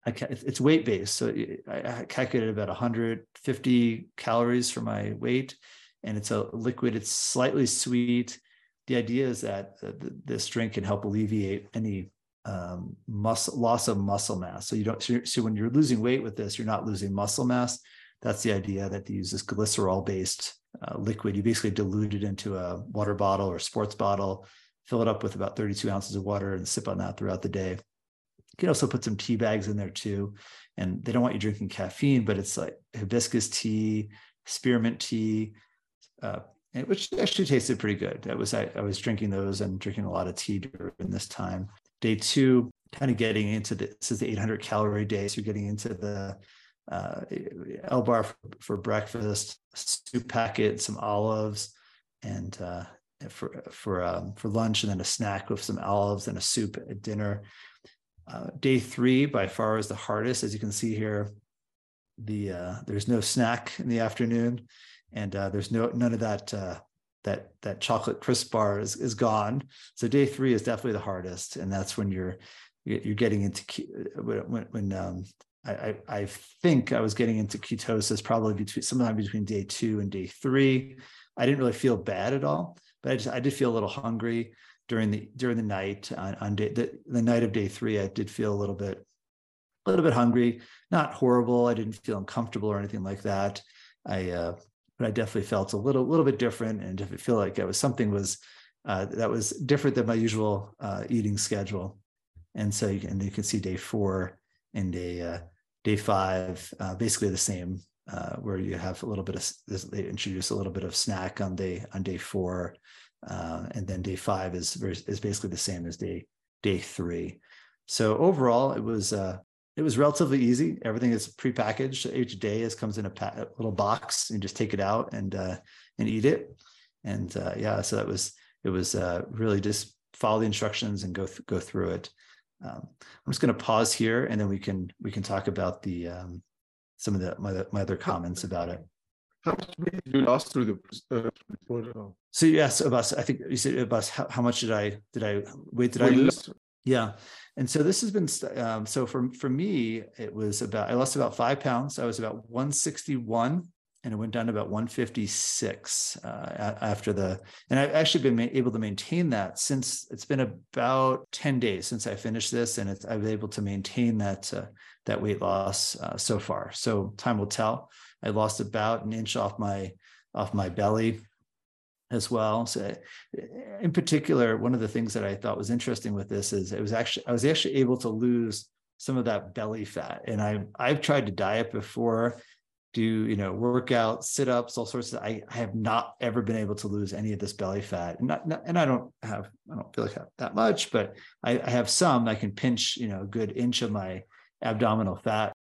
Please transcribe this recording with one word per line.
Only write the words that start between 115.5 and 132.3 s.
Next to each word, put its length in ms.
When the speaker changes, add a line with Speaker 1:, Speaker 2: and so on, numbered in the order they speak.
Speaker 1:
the 60
same 300
as 100
day, 300
day 160
three. 600
So 300
overall, 560
it 100
was, 300
uh, 260
it 60
was 160
relatively 420
easy. 420
Everything 300
is 160
prepackaged. 840
Each 260
day 220
is, 120
comes 240
in 80
a 40
pa-, 260
a 100
little 140
box, 580
and 120
just 140
take 180
it 60
out 320
and, 220
uh, 220
and 100
eat 160
it. 260
And, 320
uh, 200
yeah, 260
so 140
that 100
was, 260
it 60
was, 240
uh, 360
really 300
just 340
follow 260
the 60
instructions 580
and 100
go 120
th-, 200
go 140
through 300
it. 200